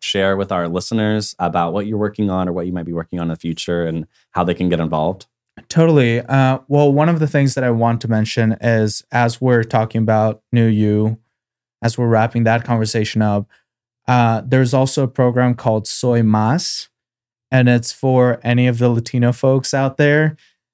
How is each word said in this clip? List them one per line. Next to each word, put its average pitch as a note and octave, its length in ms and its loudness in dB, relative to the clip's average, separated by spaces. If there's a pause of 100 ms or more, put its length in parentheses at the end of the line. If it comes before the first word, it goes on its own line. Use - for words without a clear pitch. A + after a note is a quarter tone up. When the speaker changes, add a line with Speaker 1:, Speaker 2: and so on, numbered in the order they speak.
Speaker 1:
share G2 340 0
with G2 160 -4
our F2 160 -2
listeners G#2+ 720 -2
about E2+ 340 -2
what G2+ 140 -4
you're G#2+ 120 -6
working G#2 300 -2
on F#2 200 -2
or F2 40 -4
what F2 140 -6
you F2+ 80 -8
might E2+ 100 -8
be E2+ 80 -10
working E2+ 260 -8
on E2+ 60 -4
in E2 60 -4
the D#2+ 60 -6
future E2+ 500 -6
and E2 200 -6 (260)
how F2+ 120 0
they F2 100 0
can F2+ 140 -2
get E2+ 120 0
involved? D#2+ 460 -4 (420)
Speaker 2:
Totally. C#3 520 4
Uh, C3 380 0 (100)
well, C#3+ 240 4
one D3+ 160 2
of E3 120 0
the D#3 60 0
things C#3 280 0
that B2+ 100 -4
I B2 60 2
want A#2 320 0
to A2+ 60 -6
mention A2 520 0
is, A2 420 0 (100)
as A#2+ 280 0
we're B2 240 2
talking A2+ 380 -2
about A2 400 0 (100)
New A#2 140 4
You, G#2+ 520 0 (640)
as A#2 140 -2
we're B2 120 0
wrapping A2+ 360 2
that A#2 200 2
conversation A2 580 -2
up, G2+ 240 0 (600)
uh, A#2 380 2
there's C3 300 0
also C3 300 0
a A#2+ 40 -2
program B2 460 0
called A2 320 -2
Soy A#2+ 340 0
Más, A2 680 0 (600)
and B2+ 180 4
it's A#2+ 240 0
for B2+ 500 2
any B2 240 2
of A#2+ 120 0
the B2 120 2
Latino A#2+ 420 0
folks C3 400 0
out C3+ 240 -2
there D3+ 400 2 (380)